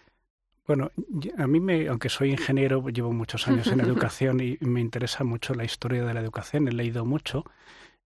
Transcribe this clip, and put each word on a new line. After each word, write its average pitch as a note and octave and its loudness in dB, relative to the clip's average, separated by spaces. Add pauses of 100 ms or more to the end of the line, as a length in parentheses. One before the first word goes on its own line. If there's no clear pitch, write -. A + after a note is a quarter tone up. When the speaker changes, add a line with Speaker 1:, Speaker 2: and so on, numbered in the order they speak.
(680)
Speaker 1:
Bueno, C#3+ 2
y-, F#3+ -6
a C#3 2
mí D3+ 4
me, F3 2
aunque B2 -2
soy C#3 2
ingeniero, C3+ 2
llevo A#2+ -2
muchos A2+ -4
años A#2+ 4
en B2+ 2
Speaker 2:
<laughs> - -
Speaker 1:
educación B2 2
y B2+ -2
me B2 2
interesa A#2 -2
mucho A#2+ -2
la A2+ -4
historia A#2+ -2
de A#2+ -2
la A#2 -2
educación, A2+ -2
he A#2+ 0
leído A#2+ -2
mucho - -2 (640)